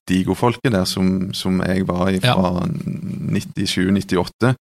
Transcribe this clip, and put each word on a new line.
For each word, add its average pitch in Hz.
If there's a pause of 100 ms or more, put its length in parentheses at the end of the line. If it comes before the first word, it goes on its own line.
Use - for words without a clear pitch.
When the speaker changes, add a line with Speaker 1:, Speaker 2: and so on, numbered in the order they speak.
Speaker 1:
Digo-folket, 95
der 92
som, 92
som 92
jeg 92
var 90
i 95
Speaker 2:
Ja. -
Speaker 1:
fra 87
nittisju, -
nittiåtte. 113 (140)